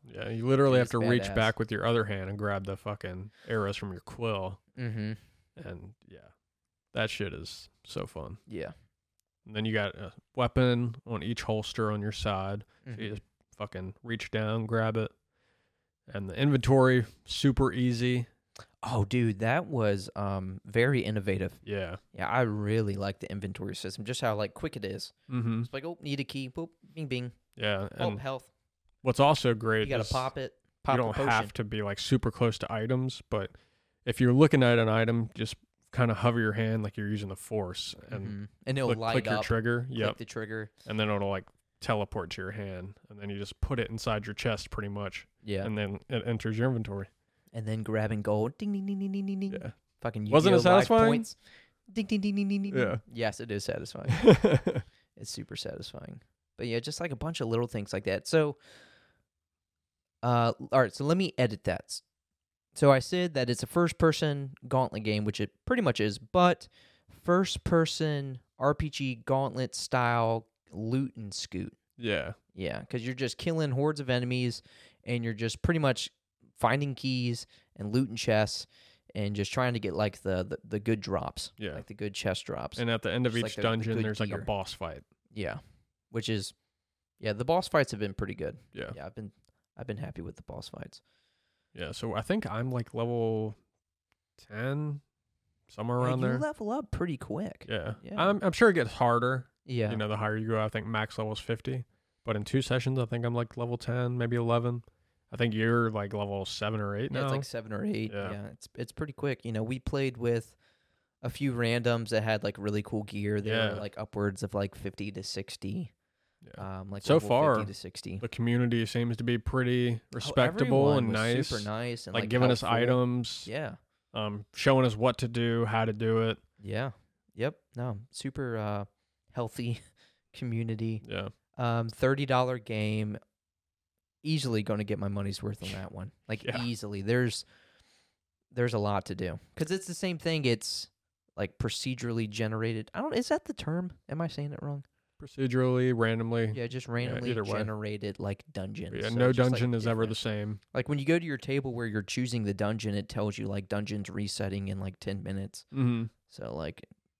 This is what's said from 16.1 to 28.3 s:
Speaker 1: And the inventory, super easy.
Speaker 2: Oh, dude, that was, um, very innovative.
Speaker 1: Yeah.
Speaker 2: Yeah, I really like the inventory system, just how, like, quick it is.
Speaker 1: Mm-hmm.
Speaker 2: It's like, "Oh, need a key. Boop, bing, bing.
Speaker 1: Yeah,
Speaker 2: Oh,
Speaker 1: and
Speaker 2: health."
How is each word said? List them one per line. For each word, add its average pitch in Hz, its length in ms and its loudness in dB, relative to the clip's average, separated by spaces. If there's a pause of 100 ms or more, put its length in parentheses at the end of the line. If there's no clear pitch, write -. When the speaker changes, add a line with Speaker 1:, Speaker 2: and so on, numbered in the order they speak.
Speaker 1:
And 98 160 -6
the 87 60 -8
inventory, 127 720 6 (200)
super 135 480 4
easy. 123 540 2 (560)
Speaker 2:
Oh, 110 220 2
dude, 113 360 2
that 127 260 2
was, 104 500 0
um, 95 480 -4
very 120 380 4
innovative. 95 500 0 (100)
Speaker 1:
Yeah. 95 340 -6 (200)
Speaker 2:
Yeah, 92 120 -4
I 120 140 2
really 104 540 0
like 98 240 -4
the - 100 -10
inventory 95 460 -6
system, 95 280 -8
just 120 160 -6
how, 113 140 0
like, 104 200 -2
quick - 220 -6
it 104 80 -8
is. 98 280 -8 (180)
Speaker 1:
Mm-hmm. 117 320 0
Speaker 2:
It's 123 100 -6
like, 139 120 -8
"Oh, 170 160 -8
need 139 180 -4
a 139 60 -2
key. 135 240 -6
Boop, 165 220 -8 (240)
bing, 160 120 -6
bing. 123 240 -4 (240)
Speaker 1:
Yeah, 101 340 0 (100)
Speaker 2:
Oh, 120 100 0
Speaker 1:
and 107 120 -4
Speaker 2:
health." 135 300 -8 (520)